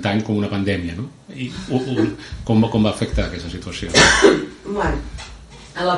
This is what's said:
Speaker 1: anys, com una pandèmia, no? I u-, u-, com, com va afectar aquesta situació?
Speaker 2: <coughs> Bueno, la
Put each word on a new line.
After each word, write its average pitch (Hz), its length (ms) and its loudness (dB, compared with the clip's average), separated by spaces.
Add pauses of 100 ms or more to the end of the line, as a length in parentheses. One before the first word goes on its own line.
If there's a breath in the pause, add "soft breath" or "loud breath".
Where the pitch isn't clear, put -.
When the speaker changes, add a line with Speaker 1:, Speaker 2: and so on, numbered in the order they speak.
Speaker 1:
anys, 107 160 0
com 104 160 0
una 98 80 -2
pandèmia, 95 480 -2
no? 113 80 -6 (320)
I 127 140 -8 (180)
u-, 131 120 0 (120)
u-, 110 140 2 (420 loud breath)
com, 110 140 6 (100)
com 107 160 4
va 98 60 0
afectar - 340 -2
aquesta 85 240 -8
situació? - 400 -8
Speaker 2:
<coughs> - 520 6 (220)
Bueno, 202 320 -2 (880)
la 180 120 2